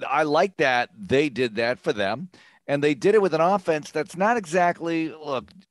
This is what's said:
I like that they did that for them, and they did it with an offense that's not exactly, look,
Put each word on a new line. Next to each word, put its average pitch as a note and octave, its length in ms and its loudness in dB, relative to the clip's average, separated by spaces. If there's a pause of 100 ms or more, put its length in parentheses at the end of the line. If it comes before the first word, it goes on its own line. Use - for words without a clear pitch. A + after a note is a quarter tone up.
I D3+ 180 0
like D#3+ 340 0
that B2+ 380 2
they C3 340 0
did A#2+ 240 -4
that A#2 240 -2
for D#3 160 -2
them, G#2+ 340 -4 (400)
and C#3+ 160 -2
they D3+ 100 2
did E3+ 200 2
it G#3+ 80 6
with F3+ 100 2
an D#3 80 2
offense E3+ 500 0
that's D3+ 260 -6
not G#3 200 2
exactly, E3+ 720 -2
look, C#3 420 -8 (200)